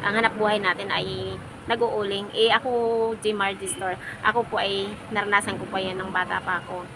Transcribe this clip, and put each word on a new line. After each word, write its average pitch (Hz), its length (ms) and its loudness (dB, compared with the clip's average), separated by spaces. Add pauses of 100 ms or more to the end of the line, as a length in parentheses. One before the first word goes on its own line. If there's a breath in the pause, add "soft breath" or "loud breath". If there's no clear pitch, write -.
ang 208 160 2
hanap 226 160 2
buhay 214 240 2
natin 196 320 0
ay 190 480 -4 (260)
nag-uuling. 208 720 0
Eh, 220 160 6
ako, 220 160 2 (560)
Jimar 202 320 0
Distor, 185 400 -4 (240 loud breath)
ako 226 240 4
po 208 160 -2
ay 196 240 0 (240)
naranasan 202 480 2
ko 185 80 -6
po 190 160 -2
yan 185 160 -4
nung 190 160 -6
bata 185 240 0
pa 185 240 -2
ako. 180 240 -8 (100)